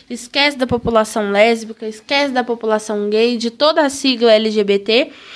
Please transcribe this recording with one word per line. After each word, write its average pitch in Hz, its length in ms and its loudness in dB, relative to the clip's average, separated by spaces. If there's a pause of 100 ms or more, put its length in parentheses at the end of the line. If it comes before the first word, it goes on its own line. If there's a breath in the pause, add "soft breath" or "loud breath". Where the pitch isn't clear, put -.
esquece 277 480 -2
da 254 100 -2
população 226 640 0
lésbica, 220 560 0
esquece 277 460 -2
da 247 100 0
população 214 680 -2
gay, 233 260 2
de 233 140 -4
toda 311 340 2
a 277 60 0
sigla 240 420 2
L 220 180 4
G 214 140 0
B 202 140 2
T, 226 340 0 (240 loud breath)